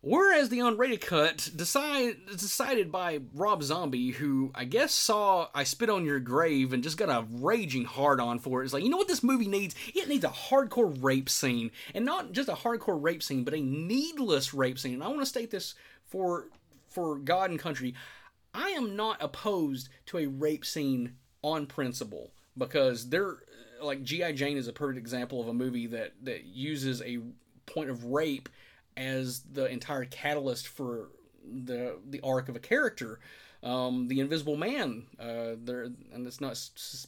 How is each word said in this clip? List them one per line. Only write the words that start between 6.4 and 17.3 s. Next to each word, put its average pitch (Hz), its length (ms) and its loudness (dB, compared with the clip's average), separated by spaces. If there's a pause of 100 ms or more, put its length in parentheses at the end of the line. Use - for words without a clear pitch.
and 127 100 2
just 156 140 -2
got 190 140 0
a 117 200 2
raging 135 540 0
hard-on 123 560 4
for 127 220 -2
it. - 20 -2
It's 131 100 -4
like, 143 100 0
you 233 60 6
know 320 60 4
what 370 140 2
this 339 140 2
movie 240 260 4
needs? 196 260 0 (180)
It 370 140 0
needs 269 160 2
a 147 60 4
hardcore 240 760 4
rape 135 260 4
scene. 120 420 2 (220)
And 214 120 0
not 302 260 -2
just 247 160 0
a 180 60 0
hardcore 220 480 0
rape 160 200 0
scene, 131 220 0
but 139 100 -2
a 156 60 0
needless 170 920 0
rape 131 260 0
scene. 127 140 -4
And 135 100 -6
I 190 60 -4
wanna 277 160 -2
state 233 260 -4
this - 240 -6 (300)
for, 180 420 -2 (400)
for 160 300 -2
God 175 320 2